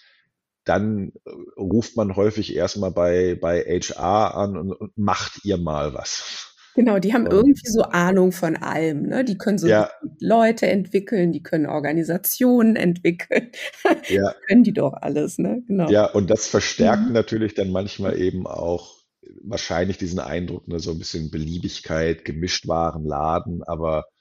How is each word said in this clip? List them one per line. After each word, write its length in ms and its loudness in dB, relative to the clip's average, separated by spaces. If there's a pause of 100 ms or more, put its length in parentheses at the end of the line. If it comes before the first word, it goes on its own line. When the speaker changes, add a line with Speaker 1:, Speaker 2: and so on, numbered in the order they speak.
(640)
Speaker 1:
dann, 460 -2 (160)
äh, 40 -16 (300)
ruft 360 -2
man 180 0
häufig 400 0
erstmal 380 -2
bei, 420 2
bei 280 -2
H 320 -4
R 420 0
an 200 -2
und, 160 -6
und 240 -12
macht 480 -4
ihr 120 0
mal 360 -2
was. 600 -10 (240)
Speaker 2:
Genau, 220 4
die 160 0
haben 120 2
Speaker 1:
Und 60 0
Speaker 2:
irgendwie 360 6
so 140 2
Ahnung 500 4
von 240 -2
allem, 460 -2
ne? 220 -2
Die 140 -4
können 200 0
so 100 2
Speaker 1:
Ja. 220 4 (300)
Speaker 2:
Leute 480 4
entwickeln, 640 0
die 100 -4
können 240 0
Organisationen 1080 2
entwickeln. 760 0 (340)
<laughs> 240 2
Speaker 1:
Ja. 260 0 (120)
Speaker 2:
Können 180 8
die 80 4
doch 200 0
alles, 460 -4
ne? 280 -2
Genau. 220 0
Speaker 1:
Ja, 180 6
und 240 0
das 180 2
verstärkt 580 2
Speaker 2:
Mhm. 60 0
Speaker 1:
natürlich 420 0
dann 160 -2
manchmal 500 -4
eben 260 -2
auch 500 -6 (460)
wahrscheinlich 560 -4
diesen 200 -6
Eindruck, 500 -8
ne, 100 -6
so 120 -6
ein 80 -6
bisschen 320 -8
Beliebigkeit, 960 -4
Gemischtwarenladen, 1400 -4
aber 420 -4 (160)